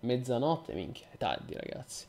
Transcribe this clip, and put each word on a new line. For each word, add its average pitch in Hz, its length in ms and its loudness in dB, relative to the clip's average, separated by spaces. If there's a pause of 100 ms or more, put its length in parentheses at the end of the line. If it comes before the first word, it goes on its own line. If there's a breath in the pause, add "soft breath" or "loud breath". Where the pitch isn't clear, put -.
Mezzanotte, 127 720 2
minchia, - 380 -6
è - 60 -20
tardi, - 360 0
ragazzi. - 560 -8